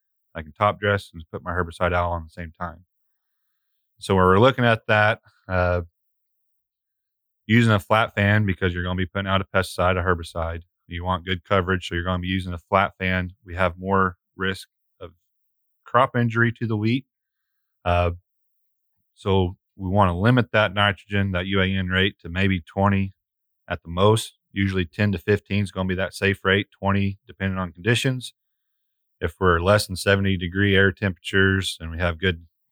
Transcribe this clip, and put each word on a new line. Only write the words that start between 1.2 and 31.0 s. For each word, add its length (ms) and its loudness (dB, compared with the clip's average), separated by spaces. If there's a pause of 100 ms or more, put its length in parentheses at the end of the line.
put 120 -12
my 100 -8
herbicide 400 -2
out 180 0
on 140 -6
the 60 -20
same 220 -14
time." 320 -14 (1120)
So 160 -2
when 100 4
we're 140 6
looking 260 4
at 220 2
that, 360 2 (260)
uh, 340 0 (1600)
using 260 4
a 80 4
flat 340 0
fan 320 2
because 260 -2
you're 100 -6
gonna 140 -4
be 100 -2
putting 220 -6
out 120 0
a 40 -4
pesticide, 540 0
a 40 -2
herbicide. 600 -4 (240)
You 180 -10
want 200 -4
good 200 -6
coverage, 440 0
so 60 -6
you're 100 -4
gonna 160 -2
be 80 -6
using 240 -4
a 60 -10
flat 400 0
fan. 360 -4 (100)
We 100 -16
have 240 -2
more 380 0 (200)
risk 320 -6 (320)
of 120 -18 (720)
crop 320 2
injury 360 2
to 140 -6
the 100 -2
wheat. 300 -2 (800)
Uh, 280 2 (1040)
so 420 0 (200)
we 120 -8
wanna 300 2
limit 340 2
that 220 2
nitrogen, 580 0
that 140 -4
U 140 0
A 60 2
N 220 -2
rate 320 0
to 80 -16
maybe 320 -2
twenty 540 -2 (540)
at 140 -8
the 80 -18
most. 480 2 (140)
Usually 340 -2
ten 260 -2
to 60 -4
fifteen 440 -2
is 80 -6
gonna 180 -6
be 80 -4
that 180 -6
safe 300 -2
rate, 260 2
twenty 560 -2
depending 320 -6
on 140 -6
conditions. 600 -2 (840)
If 200 -6
we're 200 4
less 260 2
than 100 -8
seventy 400 0
degree 400 0
air 160 6
temperatures 880 0